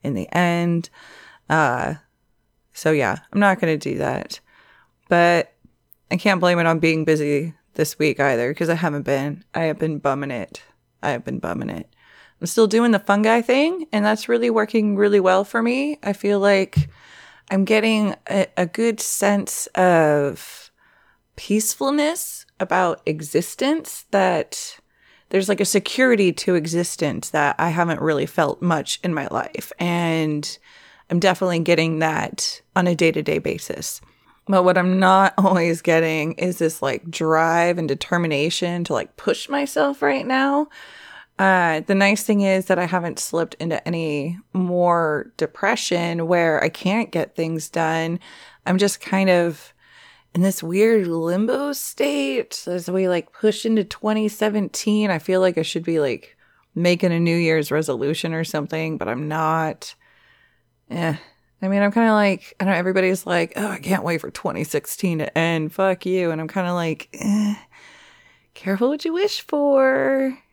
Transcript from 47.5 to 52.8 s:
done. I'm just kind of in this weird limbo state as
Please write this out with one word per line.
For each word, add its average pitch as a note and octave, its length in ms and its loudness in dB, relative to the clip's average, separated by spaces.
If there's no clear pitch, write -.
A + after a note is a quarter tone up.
done. E3 520 -2
I'm F#3 140 2
just G3+ 240 0
kind F#3+ 260 0
of E3+ 460 0
in F3 80 2
this F#3+ 200 0
weird G3 440 2
limbo G3+ 640 -2
state C#4 920 -4
as F3+ 240 -6